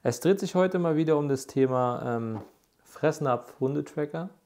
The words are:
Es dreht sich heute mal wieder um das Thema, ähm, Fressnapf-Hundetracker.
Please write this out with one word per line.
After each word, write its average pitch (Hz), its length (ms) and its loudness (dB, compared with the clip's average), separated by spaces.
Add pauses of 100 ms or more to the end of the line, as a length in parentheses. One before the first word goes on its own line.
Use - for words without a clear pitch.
Es 120 160 -2
dreht 196 180 4
sich 190 160 -6
heute 185 240 2
mal 165 160 2
wieder 156 240 2
um 147 100 0
das 135 200 -2
Thema, 123 680 0
ähm, 113 260 -6 (420)
Fressnapf-Hundetracker. 147 1400 -4 (180)